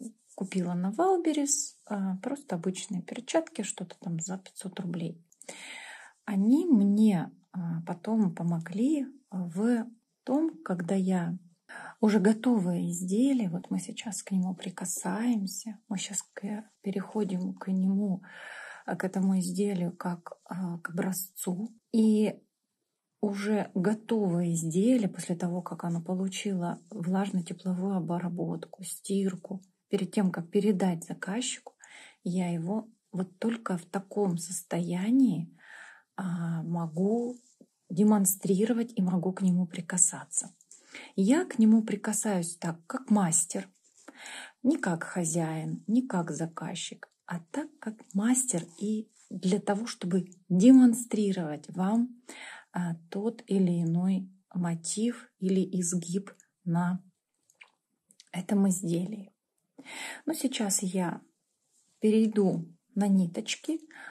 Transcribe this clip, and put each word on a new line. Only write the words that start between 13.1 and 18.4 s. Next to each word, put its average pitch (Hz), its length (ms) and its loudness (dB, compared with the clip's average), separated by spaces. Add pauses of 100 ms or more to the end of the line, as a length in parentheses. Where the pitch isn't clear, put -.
вот 175 220 -6
мы 190 80 0
сейчас - 420 -10
к - 80 -14
нему 185 240 0
прикасаемся, 196 1300 -4 (100)
мы 196 80 -2
щас 180 240 -6 (120)
к, 208 360 -8 (120)
переходим 190 720 -2
к - 140 -10
нему, 190 520 2 (640)